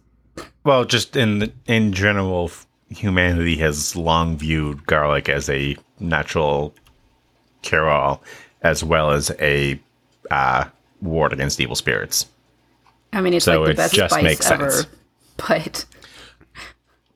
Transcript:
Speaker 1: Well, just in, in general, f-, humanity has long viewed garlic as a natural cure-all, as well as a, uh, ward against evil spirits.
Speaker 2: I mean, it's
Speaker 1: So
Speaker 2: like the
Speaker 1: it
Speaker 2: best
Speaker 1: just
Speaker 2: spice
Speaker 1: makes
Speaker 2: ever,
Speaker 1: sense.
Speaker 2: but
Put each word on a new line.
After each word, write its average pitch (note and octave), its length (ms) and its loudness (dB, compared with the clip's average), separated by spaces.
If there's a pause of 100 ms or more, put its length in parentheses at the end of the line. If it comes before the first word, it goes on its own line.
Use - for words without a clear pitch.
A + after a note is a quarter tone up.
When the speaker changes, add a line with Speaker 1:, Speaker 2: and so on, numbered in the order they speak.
(640)
Speaker 1:
Well, C3 220 4
just - 300 -2
in, A2 380 0 (140)
in A2 260 2
general, F#2+ 520 0
f-, - 200 -12 (240)
humanity F2 680 2
has D2+ 380 -2
long E2 420 0
viewed D2+ 500 -4
garlic D2 420 0
as C#2+ 200 -2
a C#2 280 -2 (220)
natural D2+ 720 -2 (880)
cure-all, D2 600 0 (400)
as D#2 200 2
well D#2 280 2
as D2 280 0
a, C#2+ 400 0 (520)
uh, C2 340 0 (360)
ward D#2+ 300 0
against C#2 280 -4
evil B1 160 -2
spirits. - 500 -2 (880)
Speaker 2:
I G#3 100 -2
mean, F3+ 120 2
it's E3+ 120 2
Speaker 1:
So E2 160 4
Speaker 2:
like D#2+ 60 2
the D#2 40 4
Speaker 1:
it D2 60 0
Speaker 2:
best D#2+ 180 0
Speaker 1:
just F2 180 2
Speaker 2:
spice D#2+ 100 2
Speaker 1:
makes D#2 280 2
Speaker 2:
ever, C#3+ 180 0
Speaker 1:
sense. C#3+ 180 -2 (500)
Speaker 2:
but - 480 -4 (1300)